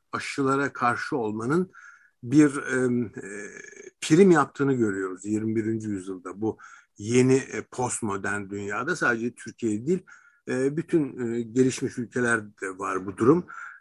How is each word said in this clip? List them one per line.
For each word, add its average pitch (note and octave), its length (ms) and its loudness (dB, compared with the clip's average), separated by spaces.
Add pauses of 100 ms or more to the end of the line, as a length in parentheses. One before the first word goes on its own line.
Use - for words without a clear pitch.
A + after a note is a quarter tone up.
(120)
aşılara C3+ 640 -2
karşı A#2+ 440 -2
olmanın A#2 540 -2 (520)
bir, C#3 340 6
e, B2+ 480 0
e, - 240 -12 (720)
prim F3+ 300 8
yaptığını C#3 420 2
görüyoruz F#2+ 520 -2
yirmi G#2+ 300 -2
birinci A2 320 -2
yüzyılda. F#2+ 540 -8
Bu G#2+ 160 -2 (400)
yeni, B2+ 380 4
e, A2+ 260 -2
postmodern G2+ 880 -6
dünyada G#2 460 -6
sadece B2 400 -2
Türkiye A2 500 -6
değil, F3+ 180 -2 (460)
e, C3+ 280 -2
bütün, C3 560 -2
e, A#2 80 -2
gelişmiş A#2+ 560 0
ülkelerde G#2+ 800 -4
var F#2+ 280 -6
bu G2 120 -10
durum. D3 280 6 (360)